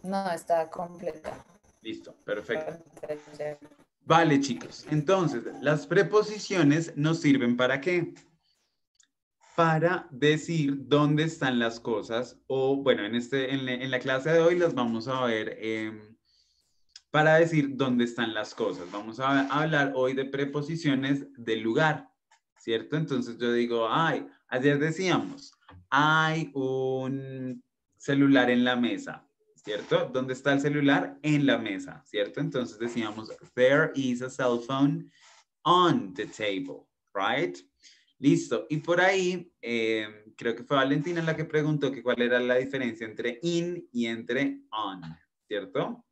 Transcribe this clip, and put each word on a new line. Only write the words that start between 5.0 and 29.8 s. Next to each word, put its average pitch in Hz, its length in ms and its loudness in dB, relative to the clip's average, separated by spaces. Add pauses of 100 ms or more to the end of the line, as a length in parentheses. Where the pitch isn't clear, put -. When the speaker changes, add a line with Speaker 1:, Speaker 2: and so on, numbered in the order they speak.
Speaker 2:
las 147 260 0
preposiciones 190 1080 2
nos 156 240 0
sirven 120 380 4
¿para 127 220 2
qué? 175 340 -2 (1400)
Para 165 540 2
decir 147 640 2 (140)
dónde 147 360 4
están 131 360 -2
las 117 180 -2
cosas, 117 600 -6 (100)
o 135 340 0
bueno, 113 220 2
en, 110 100 -6
este, 127 400 -2
en, 131 140 -4
en 127 220 -6
la 127 100 0
clase 131 300 -2
de 165 100 6
hoy 175 180 4
las 170 160 2
vamos 113 320 -2
a 131 180 -2
ver, 110 360 -2
em, 110 560 -6 (960)
para 156 240 6
decir 151 400 2
dónde 123 280 2
están 117 300 -4
las 107 180 -4
cosas. 92 380 -4
Vamos 110 300 -10
a 135 260 2
hablar 147 480 0
hoy 131 200 2
de 135 100 -2
preposiciones 143 1000 -2 (100)
de 113 200 -2
lugar, 143 520 0 (500)
¿cierto? 113 380 -4
Entonces 120 420 -4
yo 120 140 0
digo, 117 360 0
"Ay, 147 380 0 (220)
ayer 139 320 2
decíamos, 160 720 -2 (360)
hay 156 680 2
un 131 1080 -4 (340)
celular 139 540 4
en 120 140 4
la 123 100 2
mesa", 104 500 -2 (300)
¿cierto? 139 580 -4